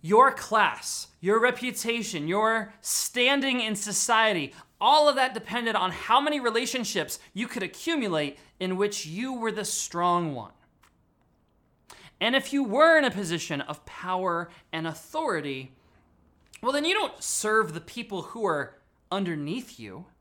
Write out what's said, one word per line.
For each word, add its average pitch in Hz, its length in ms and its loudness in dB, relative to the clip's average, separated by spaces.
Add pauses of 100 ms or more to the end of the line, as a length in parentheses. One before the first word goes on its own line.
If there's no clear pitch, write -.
Your 220 300 6
class, - 760 -2 (100)
your 202 220 2
reputation, 233 880 -2
your 214 520 0
standing 262 800 0
in 220 140 -2
society, 208 800 0 (260)
all 294 280 6
of 269 80 4
that 254 180 0
depended 226 400 -4
on 185 160 0
how 233 300 4
many 294 180 0
relationships 233 800 -2 (140)
you 233 160 -6
could 220 160 -6
accumulate 180 720 -2 (220)
in 185 160 -2
which 202 280 0
you 208 280 -6
were 226 200 -2
the 202 120 -4
strong 175 680 0
one. 117 200 -10 (1700)
And 226 160 0
if 269 160 0
you 277 140 0
were 294 320 6
in 294 80 6
a 247 60 2
position 170 500 -4
of 147 240 -8
power 180 680 -4 (220)
and 160 140 -4
authority, 151 920 -6 (880)
well, 247 100 0
then 294 140 0
you 359 80 2
don't 403 280 -2
serve 214 520 0
the 165 60 -8
people 202 420 -10
who 220 240 -6
are 147 320 -2 (340)
underneath 175 680 -4
you. 107 280 -14 (140)